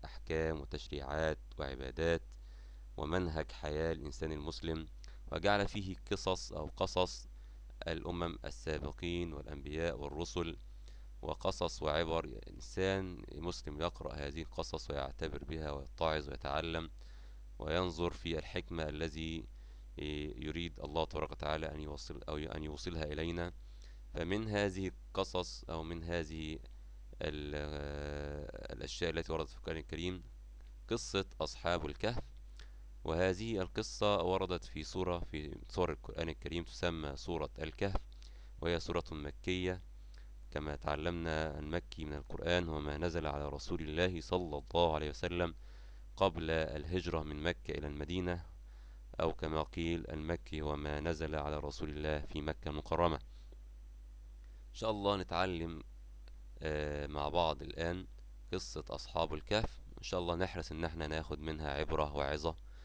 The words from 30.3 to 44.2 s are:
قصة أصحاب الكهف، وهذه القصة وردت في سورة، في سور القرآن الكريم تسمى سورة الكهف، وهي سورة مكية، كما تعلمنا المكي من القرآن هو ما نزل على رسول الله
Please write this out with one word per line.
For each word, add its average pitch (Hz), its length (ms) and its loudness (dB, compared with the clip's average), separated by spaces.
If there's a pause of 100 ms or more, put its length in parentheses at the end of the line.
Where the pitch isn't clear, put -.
قصة 104 340 2 (160)
أصحاب 80 460 2
الكهف، - 360 0 (840)
وهذه 92 560 4
القصة 104 600 4
وردت 90 420 4
في 78 200 -6
سورة، 90 340 2
في 76 380 -4 (120)
سور 87 220 4
القرآن - 380 -2
الكريم 80 360 -2
تسمى 78 520 0
سورة 76 420 -2
الكهف، 98 420 2 (600)
وهي 85 200 4
سورة 82 320 0
مكية، 90 720 0 (680)
كما 76 260 -2
تعلمنا 78 800 2
المكي 78 460 -2
من 76 100 -4
القرآن 85 540 2
هو 76 120 0
ما 73 180 0
نزل 82 280 2
على 73 220 0
رسول 73 320 -2
الله 80 400 2